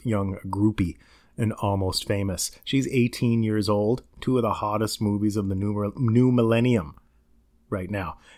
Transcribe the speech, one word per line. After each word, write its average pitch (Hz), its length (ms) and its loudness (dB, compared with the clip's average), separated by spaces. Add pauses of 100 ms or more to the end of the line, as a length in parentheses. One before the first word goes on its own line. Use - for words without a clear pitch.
young 98 440 -2
groupie 101 500 0 (400)
and 110 160 0
Almost 98 540 -2
Famous. 101 440 -4 (120)
She's 135 240 -2
eighteen 120 560 0
years 107 260 0
old, 104 320 0 (180)
two 127 180 0
of 120 40 4
the 107 120 0
hottest 107 460 -2
movies 104 360 0
of 101 140 -2
the 95 60 -2
new, 104 400 -2
new 123 360 4
millennium 117 640 2 (760)
right 92 220 -6
now. 98 260 -6 (200)